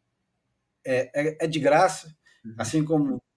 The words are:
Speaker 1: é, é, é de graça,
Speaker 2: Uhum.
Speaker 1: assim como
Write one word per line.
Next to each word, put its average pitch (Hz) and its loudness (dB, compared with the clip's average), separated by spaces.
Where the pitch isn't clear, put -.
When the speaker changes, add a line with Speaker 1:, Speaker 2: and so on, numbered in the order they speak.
Speaker 1:
é, 127 -2
é, 151 -2
é 165 -2
de 156 -4
graça, 156 2
Speaker 2:
Uhum. 110 -16
Speaker 1:
assim 131 -2
como 147 0